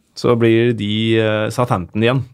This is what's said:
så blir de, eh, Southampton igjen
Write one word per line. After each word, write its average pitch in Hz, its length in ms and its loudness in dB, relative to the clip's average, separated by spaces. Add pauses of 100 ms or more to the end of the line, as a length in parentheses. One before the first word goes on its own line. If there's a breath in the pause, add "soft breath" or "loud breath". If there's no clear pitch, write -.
(160)
så 120 200 0
blir 117 400 2
de, 110 440 0
eh, 107 300 0
Southampton 110 520 -2
igjen 120 320 0